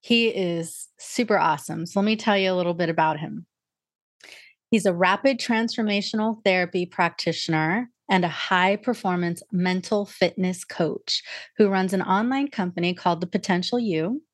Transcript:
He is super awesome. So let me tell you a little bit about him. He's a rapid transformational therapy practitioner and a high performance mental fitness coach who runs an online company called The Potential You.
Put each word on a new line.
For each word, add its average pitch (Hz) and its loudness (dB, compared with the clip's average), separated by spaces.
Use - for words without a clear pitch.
He 233 4
is 170 -4
super - 0
awesome. 160 0
So 196 -2
let 202 2
me 214 2
tell 214 2
you 190 2
a 180 0
little 175 0
bit 165 0
about 156 2
him. 151 -10
He's 208 2
a 185 4
rapid 202 2
transformational 220 -2
therapy 180 2
practitioner 170 -2
and 185 4
a 170 0
high 185 2
performance 180 -2
mental 185 0
fitness 185 -2
coach - -4
who 208 6
runs 190 0
an 190 0
online 247 0
company 180 -2
called 170 0
The 180 -4
Potential 185 -2
You. 214 -2